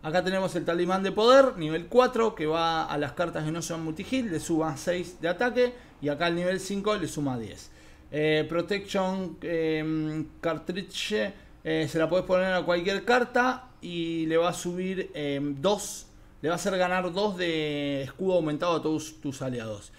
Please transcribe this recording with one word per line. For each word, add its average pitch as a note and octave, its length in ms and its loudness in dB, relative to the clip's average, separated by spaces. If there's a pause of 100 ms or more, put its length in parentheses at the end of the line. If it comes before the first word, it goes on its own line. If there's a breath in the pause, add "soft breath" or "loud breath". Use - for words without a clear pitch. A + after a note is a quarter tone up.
Acá E3 220 0
tenemos F#3 300 0
el E3+ 100 -2
talismán F3+ 380 0
de F#3+ 100 -2
poder, B3 440 8
nivel D#3+ 300 -4
cuatro, A3+ 480 4
que - 120 -2
va E3 380 2
a D3 140 -4
las D3 140 -2
cartas E3 320 -2
que D#3 80 -2
no E3 100 -4
son E3 220 -6
multi-hit, G3 460 -4
le D#3+ 100 -2
suma D#3+ 360 0
seis F3 440 -4
de D#3+ 80 -2
ataque. B3 460 2 (260 loud breath)
Y C#3+ 80 -2
acá D#3 200 0
el E3+ 60 2
nivel F3+ 260 0
cinco G3+ 360 -2
le E3 120 -4
suma C3+ 300 -2
diez. F#2+ 320 -12 (400 loud breath)
Eh, D3+ 380 2
Protection, F#3 960 -2
em, D#3 840 -2 (140)
Cartridge, F3+ 920 -4 (320 loud breath)
eh, D#3+ 240 0
se D#3+ 100 -2
la D#3+ 100 4
podés F3+ 160 2
poner F#3 280 2
a F3+ 120 2
cualquier F3 400 0
carta B3 680 2 (100)
y E3 460 -4
le D#3+ 100 2
va E3+ 140 4
a E3+ 40 -4
subir, F#3 600 -4
em, C#3+ 460 -2
dos, - 460 -2 (340 loud breath)
le C#3+ 80 -2
va E3+ 60 2
a - 20 -2
hacer F#3+ 220 -2
ganar F3+ 340 0
dos G3 240 0
de D3 680 -2
escudo F#3 320 -2
aumentado D#3+ 420 2
a D3 60 -2
todos D#3 380 -4
tus C#3 220 -6
aliados. A2 560 -6